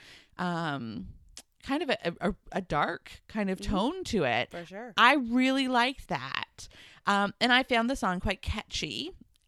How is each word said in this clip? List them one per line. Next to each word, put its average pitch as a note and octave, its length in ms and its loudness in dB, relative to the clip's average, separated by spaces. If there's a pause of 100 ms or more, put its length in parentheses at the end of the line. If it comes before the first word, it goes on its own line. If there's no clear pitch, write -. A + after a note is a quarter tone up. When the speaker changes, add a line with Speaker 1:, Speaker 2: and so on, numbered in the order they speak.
(360)
Speaker 1:
um, E3 680 -4 (560)
kind C#4+ 200 0
of C#4 80 -2
a, - 80 0 (220)
a, F#3 140 -2 (180)
a F#3 80 -2
dark E3+ 680 -4
kind G#3 220 -4
of F#3+ 100 -4
Speaker 2:
Mm-hmm. G3+ 140 -2
Speaker 1:
tone D4+ 300 0
to F3+ 200 0
it. A#2+ 260 0
Speaker 2:
For E3+ 160 -10
sure. G3+ 300 -14
Speaker 1:
I A#3+ 180 8
really C4 540 2
liked B3+ 400 0
that. - 600 -6 (380)
Um, G3+ 340 2
and B3 120 4
I B3+ 100 6
found A#3 260 2
the C4 80 -2
song F#3 240 0
quite - 220 -2
catchy. G#3+ 720 -6 (360)